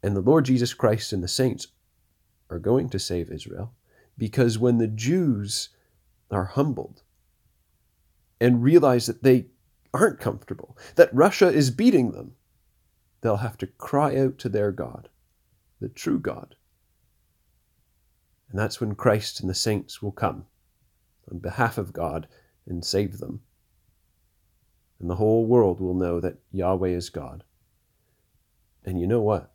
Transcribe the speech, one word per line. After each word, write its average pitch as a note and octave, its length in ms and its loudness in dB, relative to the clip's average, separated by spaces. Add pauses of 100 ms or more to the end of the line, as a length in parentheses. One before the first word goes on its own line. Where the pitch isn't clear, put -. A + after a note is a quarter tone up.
And G2+ 140 -2
the F#2+ 40 0
Lord C#3 240 4
Jesus B2 300 0
Christ G#2+ 380 0
and F#2+ 100 -4
the F2 60 -6
saints - 400 -4 (800)
are F2 80 -10
going A#2 320 0
to F#2+ 80 -6
save F2 320 -6
Israel, F2 440 -14 (420)
because A2+ 420 0
when A#2+ 200 2
the A2+ 100 0
Jews A2+ 800 -2 (600)
are F#2 140 0
humbled - 580 -4 (1400)
and A#2+ 220 4
realize C#3 440 6
that - 160 -6
they C3 240 6 (480)
aren't E3 260 2
comfortable, - 560 -8 (200)
that E3 180 6
Russia F3+ 340 6
is C#3 220 4
beating C#3 420 4
them, - 220 -16 (880)
they'll A2 160 0
have A2 200 -6
to F#2+ 100 -8
cry C#3 500 -2
out C3+ 220 0
to B2+ 100 -8
their G2+ 240 0
God, - 360 -12 (720)
the G#2+ 80 -8
true - 300 -4
God. - 380 -10 (1900)
And F#2+ 80 -6
that's G#2+ 220 -4
when G#2+ 140 -4
Christ - 460 0
and F#2 80 -6
the F#2 60 -4
saints - 480 -4
will G2+ 100 -8
come - 340 -6 (840)
on F2 80 -14
behalf A2+ 400 -4
of G2 140 -8
God E2 360 -6 (380)
and F2 180 -10
save F#2+ 340 -4
them. - 220 -12 (1600)
And F2 100 -6
the F2+ 60 -4
whole A2 280 2
world A2 360 4
will F2+ 140 -4
know F2 260 0
that F2 180 -6 (120)
Yahweh F#2 400 0
is F2 200 -6
God. C#2+ 340 -14 (1400)
And F#2 160 -6
you F2+ 60 -2
know A2+ 140 2
what? G#2 340 -2